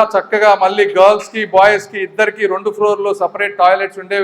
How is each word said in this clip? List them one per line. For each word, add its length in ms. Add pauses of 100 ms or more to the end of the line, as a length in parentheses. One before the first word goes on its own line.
(140)
చక్కగా 380 (120)
మళ్ళీ 200 (140)
గర్ల్స్కి, 440 (120)
బాయ్స్కి 440 (100)
ఇద్దరికి 360 (100)
రెండు 240
ఫ్లోర్లో 340 (100)
సపరేట్ 400
టాయిలెట్స్ 420
ఉండే 200